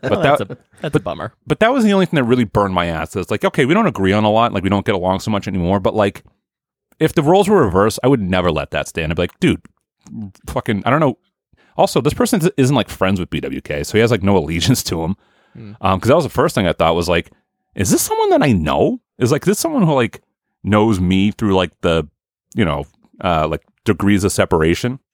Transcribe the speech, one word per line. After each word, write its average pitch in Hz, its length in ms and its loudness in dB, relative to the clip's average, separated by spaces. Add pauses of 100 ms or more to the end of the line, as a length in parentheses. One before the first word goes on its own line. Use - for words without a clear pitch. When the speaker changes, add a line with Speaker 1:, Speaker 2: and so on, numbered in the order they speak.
Speaker 1:
Well, 104 200 -2
Speaker 2:
that, - 20 -2
Speaker 1:
that's 143 180 2
a, 104 40 -6 (360)
that's 156 120 -8
Speaker 2:
but, - 20 -2
Speaker 1:
a 147 40 4
bummer. 87 340 -10 (120)
Speaker 2:
but 151 140 -4
that 226 120 4
was 269 120 2
the 208 100 4
only 190 140 2
thing - 100 -4
that 135 60 2
really 123 200 2
burned 101 300 0
my 87 140 0
ass. 80 280 -6
It's 92 140 -6
like, 107 160 -4
okay, 165 200 0
we 147 100 2
don't 226 100 2
agree 95 260 0
on 107 120 2
a 107 80 2
lot. 113 200 2
Like, 98 120 -4
we 98 60 0
don't 98 140 0
get 107 120 -2
along 92 240 -2
so - 100 -8
much 101 180 -4
anymore. 95 320 -2
But, 101 140 -2
like, 101 300 -2 (760)
if 156 140 0
the 170 80 4
roles 175 260 4
were 196 160 4
reversed, 101 400 2
I 127 40 4
would 135 120 4
never 90 320 0
let 73 200 -4
that 76 160 -4
stand. 80 240 -4
I'd 80 40 -2
be 82 80 -2
like, - 160 -6
"Dude, 147 220 0 (840)
fucking, 107 380 -4
I 117 40 0
don't 143 100 2
know." 143 200 0 (580)
Also, 160 240 0
this 135 140 0
person 226 260 0
is-, 175 160 0
isn't, 139 180 2
like, 110 140 -2
friends 95 300 -2
with 87 100 -6
B 69 120 -6
W 67 200 -8
K, 73 220 -8
so - 100 -10
he 107 80 2
has, 117 80 2
like, 104 140 0
no 98 140 2
allegiance 85 480 0
to 82 180 -6
him. 87 120 -4 (380)
Speaker 1:
Hmm. 107 280 -20
Speaker 2:
Um, 95 180 0
'cause 110 100 -4
that 139 60 6
was 165 100 2
the 113 40 -6
first 151 260 -2
thing 104 120 0
I 78 60 0
thought 82 220 2
was, 85 140 -2
like, 85 220 -2 (440)
"Is - 160 0
this 339 100 2
someone 440 300 0
that 311 100 2
I 143 120 2
know? 87 480 -2 (180)
Is, 120 120 0
like, 143 140 -2
this 202 140 0
someone 302 240 -2
who, 160 100 2
like, 123 280 -2 (420)
knows 107 360 2
me 95 320 2
through, 101 240 -2
like, 92 260 -2
the, 82 260 0 (480)
you 101 100 0
know, 71 200 -4 (380)
uh, 80 240 0
like, 78 140 -4 (240)
degrees 101 380 2
of 98 80 2
separation?" 90 680 0 (140)